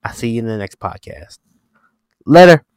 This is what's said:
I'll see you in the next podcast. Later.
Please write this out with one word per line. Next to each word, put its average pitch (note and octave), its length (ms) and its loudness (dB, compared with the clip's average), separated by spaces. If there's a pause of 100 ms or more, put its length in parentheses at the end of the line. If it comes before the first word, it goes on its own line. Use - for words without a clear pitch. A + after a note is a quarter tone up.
I'll G#2+ 100 -12
see A#2+ 180 -12
you A#2 100 -8
in A2+ 60 -12
the A2 100 -10
next G2 240 -14
podcast. F2+ 580 -18 (880)
Later. E3+ 380 4 (120)